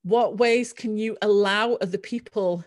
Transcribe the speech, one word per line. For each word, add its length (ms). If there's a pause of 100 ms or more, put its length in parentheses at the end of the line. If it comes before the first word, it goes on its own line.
What 320
ways 340
can 260
you 260
allow 500
other 240
people 680